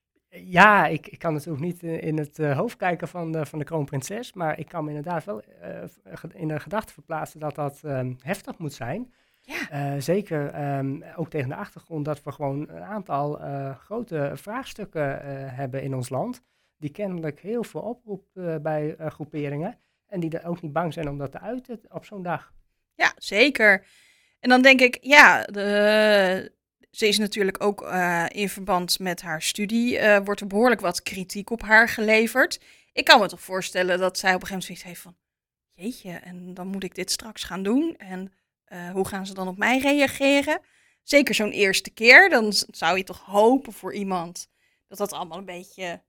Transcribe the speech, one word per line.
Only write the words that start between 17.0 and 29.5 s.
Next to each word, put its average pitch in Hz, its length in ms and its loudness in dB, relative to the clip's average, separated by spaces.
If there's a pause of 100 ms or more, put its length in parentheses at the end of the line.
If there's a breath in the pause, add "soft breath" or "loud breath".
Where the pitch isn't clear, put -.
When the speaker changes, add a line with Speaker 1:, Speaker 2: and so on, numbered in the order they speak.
Speaker 1:
heel 220 240 -6
veel - 180 -10
oproept, 214 540 -12
eh, 175 200 -6
bij, 151 400 -4
eh, 156 140 -10
groeperingen 147 680 -8 (300)
en 190 120 -8
die 165 200 -4
er - 80 -12
ook 175 140 -6
niet 147 120 -10
bang 160 200 -2
zijn 151 160 -6
om 143 80 -8
dat 139 140 -8
te 165 80 -16
uiten 233 400 -12 (100)
op 175 160 -14
zo'n 196 180 -14
dag. 170 300 -8 (420)
Speaker 2:
Ja, - 220 0
zeker. 214 680 4 (540 soft breath)
En 240 100 6
dan 254 120 10
denk 262 200 8
ik, 247 200 4
ja, 240 420 10
de, 208 1120 4 (360)
ze - 160 0
is 196 100 4
natuurlijk 196 460 0
ook, 202 180 -2
eh, 175 480 -2
in 196 200 -4
verband 185 500 -2
met 180 220 -6
haar 165 200 -8
studie, 233 560 -2